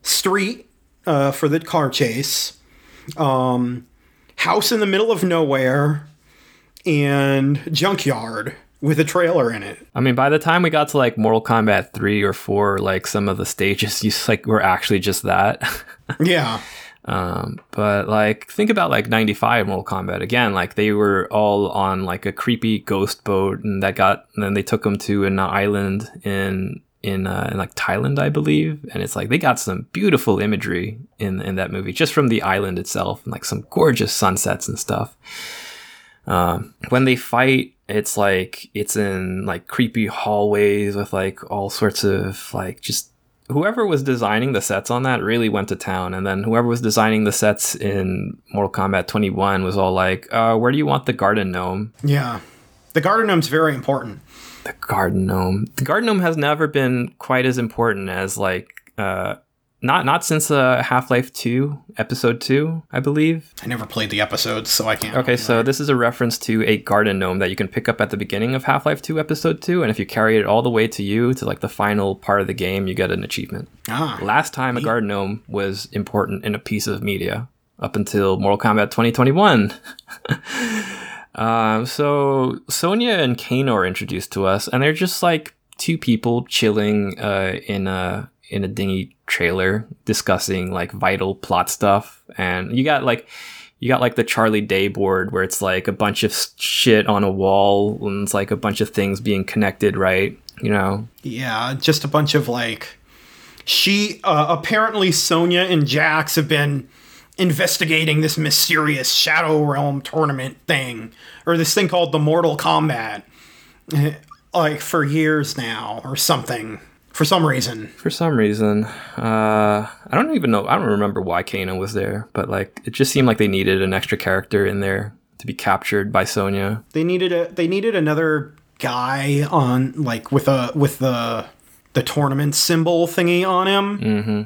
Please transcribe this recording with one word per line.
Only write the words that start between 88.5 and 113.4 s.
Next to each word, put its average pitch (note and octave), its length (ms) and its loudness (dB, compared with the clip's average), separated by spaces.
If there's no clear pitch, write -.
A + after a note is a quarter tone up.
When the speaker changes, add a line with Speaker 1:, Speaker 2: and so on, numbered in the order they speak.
Speaker 2:
a F#2+ 40 -4
dingy F#2+ 480 -4
trailer F#2+ 580 0
discussing, F#2+ 640 0
like, F2+ 200 -6
vital F#2+ 440 0
plot F2 340 0
stuff. - 540 0
And F#2 360 -2
you C3 80 2
got, D3 200 2
like, A#2+ 260 0
you A#2+ 100 -4
got, B2+ 140 2
like, B2 140 2
the A#2 80 2
Charlie A2 380 2
Day G2 260 0
board F#2+ 440 0
where F#2+ 120 0
it's, - 180 -4
like, F#2 260 0
a G#2 40 0
bunch G#2 320 0
of G#2+ 80 2
s-, - 260 -6
shit - 480 4
on G#2 180 2
a G2 80 2
wall G2+ 720 4
and G2+ 220 -2
it's, G2 100 -4
like, G2 160 0
a G#2+ 80 0
bunch G2+ 240 -2
of G#2 80 0
things G2 320 -2
being G2+ 220 0
connected, G2+ 520 0
right? F#2+ 440 0
You A2 120 -2
know? G2+ 360 0
Speaker 1:
Yeah, B2 580 -6
just D3+ 240 2
a D3+ 40 -6
bunch D3 260 0
of, C3 140 2
like, A#2+ 500 -6
she, - 600 0
uh, D#3 240 2
apparently A3 540 2
Sonya F3 500 2
and F3 240 2
Jax D#3 480 0
have D3+ 140 0
been C#3+ 420 -2
investigating D#3+ 800 0
this D3+ 140 0
mysterious D3+ 800 0
Shadow D#3 480 2
Realm C#3+ 400 0
tournament C#3 640 -2
thing, B2 480 -2
or E3+ 100 4
this E3 160 2
thing F#3+ 160 2
called E3+ 240 2
the D#3 60 0
Mortal D3+ 400 2
Kombat, D3 640 0